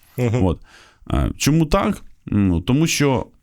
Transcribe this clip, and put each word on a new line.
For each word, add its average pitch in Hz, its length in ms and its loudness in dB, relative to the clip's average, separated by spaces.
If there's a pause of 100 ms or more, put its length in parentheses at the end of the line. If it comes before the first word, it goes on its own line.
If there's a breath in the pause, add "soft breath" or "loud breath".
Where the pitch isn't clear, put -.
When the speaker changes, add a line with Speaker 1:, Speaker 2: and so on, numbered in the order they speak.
(180)
Speaker 1:
Ага. 123 200 0
Speaker 2:
От. 90 220 0 (500 loud breath)
Е, 67 260 0
чому 156 300 2
так? 196 360 0 (240)
Ну, 92 340 0
тому 139 260 0
що, 139 400 0 (160)